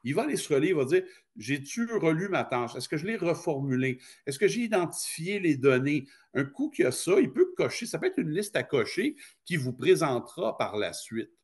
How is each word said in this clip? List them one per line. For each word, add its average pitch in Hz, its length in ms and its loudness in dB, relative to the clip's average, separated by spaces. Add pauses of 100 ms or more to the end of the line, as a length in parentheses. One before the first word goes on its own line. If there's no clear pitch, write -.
il 139 120 -2
va 226 80 2
aller 277 120 0
se - 160 -2
relire, 151 200 4
il 170 40 4
va 135 100 2
dire, « 180 180 2 (320)
J'ai-tu 175 600 -4
relu 165 320 2
ma 175 160 0
tâche ? 120 320 -2
Est-ce 127 140 -8
que 160 80 -2
je 156 80 -4
l'ai 226 100 -2
reformulée ? 139 840 0 (260)
Est-ce 139 140 -6
que 202 80 4
j'ai 180 140 2
identifié 196 800 -2
les 160 180 2
données ? » 135 500 2 (260)
Un 135 100 0
coup 269 280 -4
qu'il - 140 2
y - 20 4
a 123 40 2
ça, 180 280 2
il 226 120 2
peut 359 240 2
cocher, 165 300 -2
ça 160 140 -6
peut 370 80 -2
être 370 100 -2
une 170 140 -2
liste 208 240 -4
à 123 80 2
cocher 170 520 0 (300)
qu'il 175 140 -2
vous 123 140 -2
présentera 135 840 0
par 104 180 -2
la 95 160 -2
suite. - 400 -8 (120)